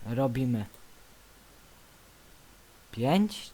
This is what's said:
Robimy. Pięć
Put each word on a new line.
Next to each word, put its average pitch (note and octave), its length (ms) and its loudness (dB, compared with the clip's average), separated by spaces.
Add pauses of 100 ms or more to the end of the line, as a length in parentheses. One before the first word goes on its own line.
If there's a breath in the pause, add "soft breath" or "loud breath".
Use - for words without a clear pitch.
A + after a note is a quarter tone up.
Robimy. A#2+ 600 0 (2250)
Pięć E3+ 640 0